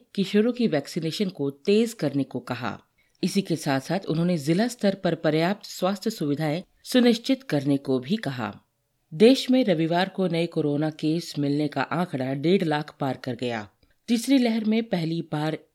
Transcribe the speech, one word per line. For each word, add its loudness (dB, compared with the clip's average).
किशोरों 2
की 0
वैक्सीनेशन -2
को -4
तेज 2
करने -2
को -8
कहा। -8
इसी 0
के -2
साथ 0
साथ -4
उन्होंने 0
जिला 0
स्तर 0
पर -2
पर्याप्त 0
स्वास्थ्य -4
सुविधाएं -2
सुनिश्चित 2
करने 0
को 0
भी -4
कहा। -6
देश 6
में 4
रविवार 2
को -2
नए 0
कोरोना 0
केस -4
मिलने 0
का -4
आंकड़ा -2
डेढ़ 2
लाख -4
पार -4
कर -6
गया। -6
तीसरी 2
लहर 2
में 2
पहली -2
बार -2